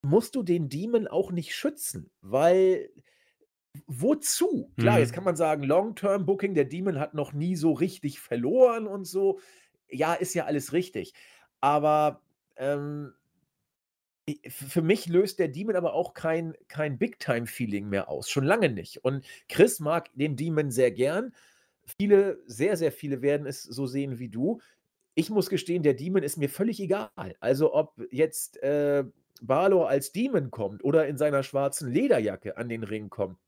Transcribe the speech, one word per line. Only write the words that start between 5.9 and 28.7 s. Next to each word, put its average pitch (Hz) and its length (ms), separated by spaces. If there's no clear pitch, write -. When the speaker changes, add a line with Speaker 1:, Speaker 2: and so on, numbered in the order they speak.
Speaker 1:
der 147 100
Demon 165 360
hat 151 140
noch 147 180
nie 170 240
so 156 160
richtig - 480
verloren 220 680
und 196 180
so. 190 360
Ja, 156 260
ist 180 200
ja 165 100
alles 143 280
richtig. 165 400
Aber, 151 640
ähm, 143 580
i-, 147 140
f-, 127 120
für 170 100
mich 190 260
löst 185 300
der 170 100
Demon 185 280
aber 175 180
auch 165 200
kein, 160 400
kein 147 300
Big-Time-Feeling 117 880
mehr 98 200
aus. - 220
Schon 135 140
lange 190 240
nicht. 98 360
Und 135 200
Chris - 320
mag 165 340
den 143 220
Demon 151 340
sehr 123 220
gern. 156 420
Viele, 196 480
sehr, 147 300
sehr 160 160
viele 139 300
werden 143 240
es 139 160
so 131 240
sehen 135 320
wie 123 100
du. 139 320
Ich 170 140
muss 208 200
gestehen, 175 320
der 143 120
Demon 170 280
ist 143 160
mir 139 100
völlig 214 320
egal. 196 300
Also 135 340
ob 156 260
jetzt, - 520
äh, 143 420